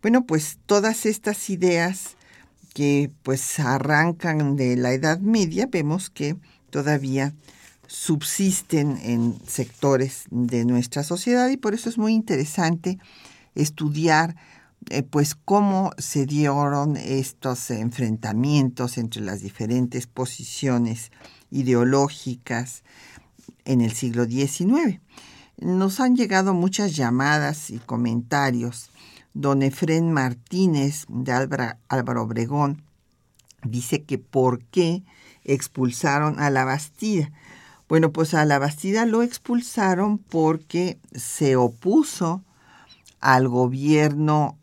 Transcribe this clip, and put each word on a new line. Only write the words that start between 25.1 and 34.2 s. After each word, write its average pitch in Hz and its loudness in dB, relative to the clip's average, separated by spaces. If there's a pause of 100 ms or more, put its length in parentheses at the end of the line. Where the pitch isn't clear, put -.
Nos 190 0
han 254 4
llegado 190 2
muchas 185 0
llamadas 143 0
y 113 -10
comentarios. 120 -2 (420)
Don 139 0
Efrén 160 0
Martínez, 143 0
de 131 -6
Álvaro, 127 -2 (100)
Álvaro 120 -2
Obregón, 135 -2 (800)
dice 123 -4
que 143 -6
por 127 0